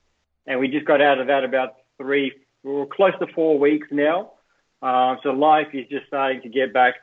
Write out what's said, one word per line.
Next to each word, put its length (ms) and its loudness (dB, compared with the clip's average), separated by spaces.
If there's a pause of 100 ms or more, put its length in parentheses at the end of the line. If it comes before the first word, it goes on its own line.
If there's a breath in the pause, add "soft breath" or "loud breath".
(460)
And 120 -4
we 100 -2
just 180 -6
got 160 4
out 160 4
of 80 -4
that 180 0
about 300 -4 (240)
three, 340 -4 (300)
we're 240 -8
close 340 2
to 140 -6
four 240 2
weeks 320 0
now. 420 -2 (480)
Uh, 420 0
so 100 -2
life 420 2
is 140 -10
just 180 -10
starting 360 -4
to 60 -16
get 240 -2
back 300 2